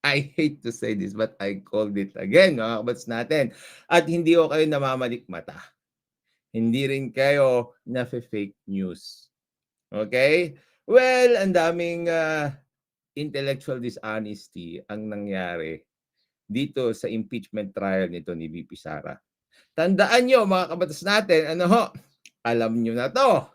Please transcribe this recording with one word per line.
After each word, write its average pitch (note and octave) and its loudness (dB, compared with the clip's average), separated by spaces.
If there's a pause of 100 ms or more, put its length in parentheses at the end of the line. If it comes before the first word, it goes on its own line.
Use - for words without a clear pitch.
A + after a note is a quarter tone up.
I C#3 0
hate D3+ -2
to A#2 -6
say A2 -6
this, G2 -6
but A2 -2
I G2 -6
called G#2 -4
it G2 -6
again, D3 2
mga A2 -4
kabatas A#2+ -8
natin. B2 -2 (460)
At D#3+ 4
hindi E3+ 4
ko D#3+ 4
kayo D#3 2
namamalikmata. B2+ -4 (960)
Hindi A#2 0
rin C3+ -4
kayo C3 2 (140)
nafe-fake A#2 -6 (160)
news. F#2+ -8 (580)
Okay? C3+ 2 (320)
Well, B3 6
ang F#3+ 2
daming, E3+ 0
ah, D#3 -2 (640)
intellectual C#3 -4
dishonesty G#2+ -10
ang G#2+ -10
nangyari F2+ -6 (640)
dito B2 -4
sa - -8
impeachment G#2 -8
trial F#2+ -2
nito E2+ -10
ni E2 -10
V D#2+ -14
P - -20
Sara. D2+ -12 (560)
Tandaan G3 4
nyo, B3 6
mga F#3 2
kabatas E3+ -6
natin, F3 2
ano F3 0
ho, G#3+ 6 (640)
alam A#2 0
nyo A2+ 0
na B2 -2
to. B3 4 (100)